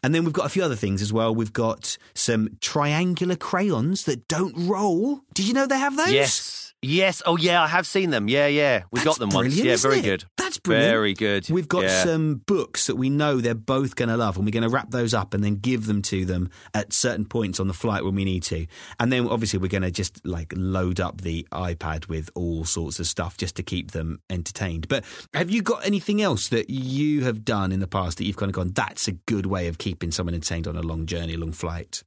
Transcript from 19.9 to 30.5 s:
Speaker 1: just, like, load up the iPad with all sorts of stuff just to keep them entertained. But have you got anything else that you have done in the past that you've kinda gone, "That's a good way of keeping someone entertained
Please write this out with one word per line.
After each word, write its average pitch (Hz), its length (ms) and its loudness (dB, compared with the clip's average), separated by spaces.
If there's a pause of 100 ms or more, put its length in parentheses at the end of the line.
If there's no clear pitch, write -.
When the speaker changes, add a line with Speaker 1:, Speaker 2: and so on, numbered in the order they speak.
Speaker 1:
just, - 340 -6
like, 85 300 -6
load 92 460 0
up 87 220 -4
the 82 280 -4
iPad 80 580 -6
with 80 260 -6
all 85 300 -4
sorts 80 360 -2
of 82 60 -2
stuff - 320 -4
just - 180 -4
to - 60 -6
keep - 300 -6
them 80 280 -6 (100)
entertained. 85 560 -4
But 139 160 0 (320)
have 170 160 -2
you 220 120 2
got - 220 -2
anything 208 380 0
else 147 260 0
that 117 220 0
you 135 540 0
have 110 200 -2
done 101 280 2
in 95 80 0
the 92 80 -2
past 95 300 -2
that - 80 -2
you've 101 120 -2
kinda 98 140 -2
gone, 90 220 -2
"That's - 340 -2
a 101 40 -2
good 95 340 -2
way 92 200 0
of 82 120 -4
keeping 87 340 -4
someone 87 220 -2
entertained 82 340 -4